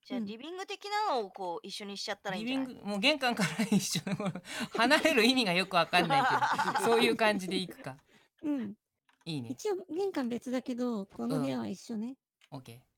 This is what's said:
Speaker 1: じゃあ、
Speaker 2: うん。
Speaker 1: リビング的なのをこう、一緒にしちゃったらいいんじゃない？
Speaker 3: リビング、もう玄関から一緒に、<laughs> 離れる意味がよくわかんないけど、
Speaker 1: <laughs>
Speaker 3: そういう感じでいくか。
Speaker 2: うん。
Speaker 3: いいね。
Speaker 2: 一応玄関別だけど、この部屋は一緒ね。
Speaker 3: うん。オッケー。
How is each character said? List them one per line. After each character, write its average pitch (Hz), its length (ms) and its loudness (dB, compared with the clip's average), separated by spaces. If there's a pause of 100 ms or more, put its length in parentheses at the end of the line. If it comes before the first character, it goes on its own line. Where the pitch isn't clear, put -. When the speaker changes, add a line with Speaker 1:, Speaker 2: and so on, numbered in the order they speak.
Speaker 1:
じ - 80 -10
ゃ 254 40 -4
あ、 - 20 -2
Speaker 2:
う 226 40 -4
ん。 - 20 -4
Speaker 1:
リ 214 120 -8
ビ 277 120 -14
ン 359 60 -10
グ 381 100 -8
的 403 240 -12
な 415 260 0
の 247 40 2
を 190 120 -6
こ 175 300 -6
う、 - 60 -14
一 190 40 -10
緒 - 140 -10
に 196 120 -10
し - 60 -8
ち 220 80 -6
ゃ 196 40 -2
っ - 60 -20
た 202 100 -6
ら 190 60 -4
い 214 40 -4
い - 20 -6
ん 233 40 -4
じ 254 60 -2
ゃ 269 40 -2
な 269 60 -2
い？ 262 40 -6
Speaker 3:
リ 247 80 -12
ビ - 40 -16
ン - 40 -18
グ、 202 60 -6
も 208 60 -2
う 196 40 -2
玄 277 200 4
関 240 160 2
か 220 80 2
ら 156 60 0 (160)
一 - 340 2
緒 - 100 -6
に、 190 60 0
<laughs> - 640 -6
離 247 220 6
れ 320 140 4
る 226 120 6
意 262 100 6
味 254 100 4
が 185 80 2
よ 180 140 2
く 185 80 -2
わ 165 100 6
か 175 160 4
ん 170 60 2
な 269 120 4
い 269 40 4
け 262 60 4 (500)
ど、 - 0 -
Speaker 1:
<laughs> 196 80 2
Speaker 3:
そ 233 100 6
う 233 40 6
い 240 80 6
う 226 80 2
感 214 200 2
じ 185 120 -6
で 190 80 -2
い 185 100 -2
く - 160 -16
か。 135 140 -10 (440)
Speaker 2:
う 302 80 -4
ん。 226 240 -4 (520)
Speaker 3:
い 156 120 -6
い 127 40 -4
ね。 117 80 -10
Speaker 2:
一 - 200 -6
応 392 60 0 (140)
玄 381 240 -2
関 254 160 -2
別 240 200 -6
だ 247 120 -2
け 247 140 -6
ど、 233 320 -4
こ 233 200 -8
の 262 140 0
部 269 80 -2
屋 254 100 -4
は 226 80 -4
一 202 80 -6 (180)
緒 220 40 -6
ね。 240 180 -8 (360)
Speaker 3:
う 139 40 -14
ん。 135 40 -10
オ - 20 -16
ッ - 20 -20
ケ 120 100 -18
ー。 123 60 -20 (180)